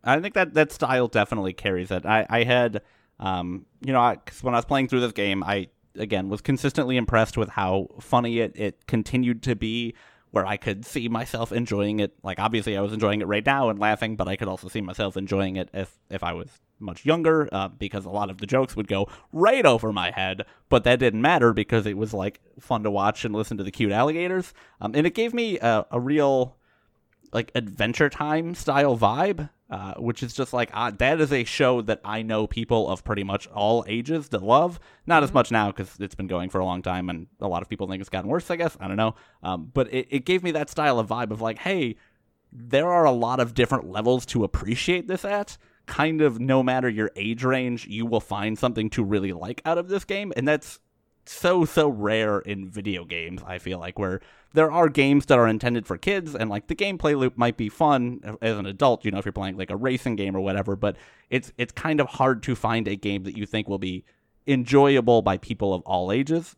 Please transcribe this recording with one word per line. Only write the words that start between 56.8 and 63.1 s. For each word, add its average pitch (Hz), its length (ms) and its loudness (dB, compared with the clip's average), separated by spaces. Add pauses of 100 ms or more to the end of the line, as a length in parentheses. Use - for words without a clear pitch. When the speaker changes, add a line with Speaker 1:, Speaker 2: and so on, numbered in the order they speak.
Speaker 1:
loop 127 200 0
might 120 200 2
be 107 120 -2
fun 123 540 2
a-, 107 200 -10
as 110 140 0
an 101 80 -6
adult, 110 400 2
you 104 60 0
know, 98 80 -4
if 98 60 -6
you're 98 60 -4
playing, 95 240 -6
like, 95 140 -8
a 98 80 -4
racing 127 380 -2
game 98 200 -2
or 95 60 -2
whatever, 98 340 -2
but 101 220 -2 (320)
it's, - 300 -4
it's 123 120 -4
kind - 300 -2
of 123 60 2
hard 131 360 2
to 120 120 0
find 113 320 0
a 101 80 -4
game 101 280 -4